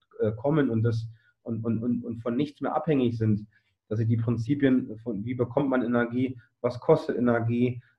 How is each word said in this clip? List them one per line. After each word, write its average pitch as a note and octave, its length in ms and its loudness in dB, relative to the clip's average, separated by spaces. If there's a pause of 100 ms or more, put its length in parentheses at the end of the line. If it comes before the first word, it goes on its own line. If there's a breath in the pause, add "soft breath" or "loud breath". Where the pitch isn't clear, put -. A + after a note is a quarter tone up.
(200)
äh, A2 120 2
kommen C#3 380 2
und A2+ 120 0
das, A2+ 260 0 (340 soft breath)
und, A2+ 220 -6
und, A2+ 180 -2
und, A#2+ 220 -2
und A#2 180 -8
von A#2+ 140 -4
nichts D3 240 -4
mehr C#3 140 -4
abhängig B2+ 440 0
sind, G#2+ 280 0 (420)
dass G#2+ 100 -4
sie A2+ 80 0
die A#2 100 2
Prinzipien B2 840 0
von, G#2 240 -6
wie B2+ 80 -6
bekommt B2 340 0
man B2+ 140 2
Energie, A#2+ 560 0 (240 soft breath)
was B2 180 -2
kostet - 380 2
Energie, A#2+ 640 2 (160 soft breath)